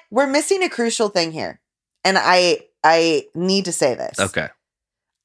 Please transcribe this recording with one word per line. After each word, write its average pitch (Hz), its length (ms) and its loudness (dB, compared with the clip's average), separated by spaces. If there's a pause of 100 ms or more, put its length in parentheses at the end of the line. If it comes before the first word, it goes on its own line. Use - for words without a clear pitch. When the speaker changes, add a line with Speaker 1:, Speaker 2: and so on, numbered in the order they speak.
(120)
Speaker 1:
We're 269 160 0
missing 320 340 0
a 247 80 0
crucial 233 380 -2
thing 170 240 -2
here. 110 300 -10 (420)
And 190 160 2
I, 175 400 4 (240)
I 160 500 2
need 190 320 -2
to 175 60 -4
say 139 240 0
this. - 240 -8
Speaker 2:
Okay. 92 300 -4 (760)